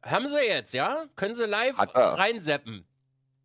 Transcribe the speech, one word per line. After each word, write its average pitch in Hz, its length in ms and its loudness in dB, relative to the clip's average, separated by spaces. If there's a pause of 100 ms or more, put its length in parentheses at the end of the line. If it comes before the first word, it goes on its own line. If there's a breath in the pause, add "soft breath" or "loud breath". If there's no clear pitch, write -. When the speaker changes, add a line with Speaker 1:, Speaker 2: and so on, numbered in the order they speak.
Speaker 1:
Haben 202 260 -2
Sie 294 100 -2
jetzt, 185 360 0
ja? 226 300 -2 (120)
Können 208 180 -4
Sie 233 100 -2
live 226 320 0
Speaker 2:
Hat - 180 0
er. 123 240 4
Speaker 1:
reinseppen? 151 680 -2 (580)